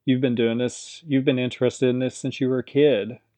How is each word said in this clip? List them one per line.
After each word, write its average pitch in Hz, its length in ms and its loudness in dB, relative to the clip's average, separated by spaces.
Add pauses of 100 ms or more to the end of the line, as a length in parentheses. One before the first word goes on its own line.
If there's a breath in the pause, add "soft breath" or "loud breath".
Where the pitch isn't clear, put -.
You've 127 160 2
been 127 140 0
doing 117 240 0
this. - 480 -6
You've 135 180 0
been 135 140 2
interested 123 500 0
in 123 100 0
this 127 180 -4
since - 240 -8
you 127 80 0
were 131 100 0
a 120 60 -6
kid. 135 540 2 (200)